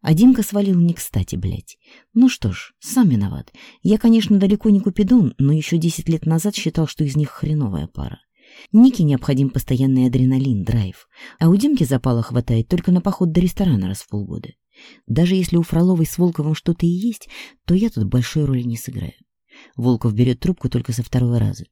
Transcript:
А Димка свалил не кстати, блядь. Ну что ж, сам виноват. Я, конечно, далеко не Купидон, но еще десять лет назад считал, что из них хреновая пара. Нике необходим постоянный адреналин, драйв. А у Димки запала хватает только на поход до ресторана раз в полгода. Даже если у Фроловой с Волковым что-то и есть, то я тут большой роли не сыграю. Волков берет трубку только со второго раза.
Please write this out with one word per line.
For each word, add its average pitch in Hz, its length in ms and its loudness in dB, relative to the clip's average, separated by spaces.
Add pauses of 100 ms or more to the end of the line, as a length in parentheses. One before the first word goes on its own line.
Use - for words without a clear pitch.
А 156 120 2
Димка 233 300 4
свалил 196 360 0
не 170 140 2
кстати, - 420 -6
блядь. - 420 -8 (360)
Ну 254 160 4
что 107 220 -4
ж, - 280 -14
сам 233 300 0
виноват. 101 420 -4 (300)
Я, 208 160 2
конечно, 226 400 4
далеко 202 320 2
не 202 100 4
Купидон, 196 600 2
но 139 140 2
еще 156 240 -2
десять 160 300 -2
лет 160 180 -2
назад 160 300 -2
считал, 160 300 -2
что - 180 -6
из 135 120 -4
них 147 140 -2
хреновая 117 580 -4
пара. - 320 -12 (540)
Нике 233 300 6
необходим 139 460 0
постоянный 131 580 0
адреналин, 127 560 0
драйв. 95 440 -4 (320)
А 165 100 4
у 180 60 6
Димки 254 300 0
запала 123 360 0
хватает 117 460 -2
только 180 240 0
на 175 100 4
поход 180 300 -2
до 160 80 2
ресторана 170 480 0
раз 98 140 -8
в - 80 -20
полгода. - 400 -10 (580)
Даже 175 280 2
если 180 200 -2
у 170 80 2
Фроловой 170 420 2
с - 120 -8
Волковым 165 360 0
что-то 170 320 -2
и 170 40 2
есть, 196 400 -4 (360)
то 170 80 0
я 208 160 2
тут 104 160 -4
большой 123 400 -2
роли 131 160 -2
не 117 160 -6
сыграю. - 360 -10 (640)
Волков 120 380 0
берет 120 260 0
трубку 175 300 -4
только 123 240 -4
со 117 80 -6
второго 120 380 0
раза. 107 320 -4